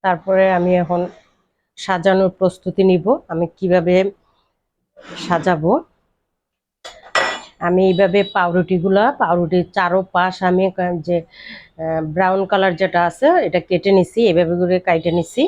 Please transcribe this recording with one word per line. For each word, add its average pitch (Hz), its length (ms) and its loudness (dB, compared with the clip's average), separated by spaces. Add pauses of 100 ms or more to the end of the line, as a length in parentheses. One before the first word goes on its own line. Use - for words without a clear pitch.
তারপরে 190 480 0
আমি 180 220 0
এখন 175 260 -2 (760)
সাজানোর 190 520 0
প্রস্তুতি 185 540 -2
নিব, 180 220 2 (220)
আমি 165 180 -4 (100)
কিভাবে 180 380 0 (1200)
সাজাবো। 170 560 0 (1900)
আমি 180 260 0
এইভাবে 190 360 2
পাউরুটিগুলা, 185 920 0
পাউরুটির 175 600 0
চারোপাশ 185 680 -2
আমি 180 280 2
ক-, 180 300 -4
যে, 175 160 -4 (640)
আহ, 160 260 -4
ব্রাউন 185 420 -2
কালার 190 300 0
যেটা 185 280 -2
আছে, 170 220 -2 (160)
এটা 175 180 -2
কেটে 175 320 -2
নিছি, 185 340 2
এভাবে 170 320 2
করে 180 220 0
কাইটে 170 300 0
নিছি। 170 380 -2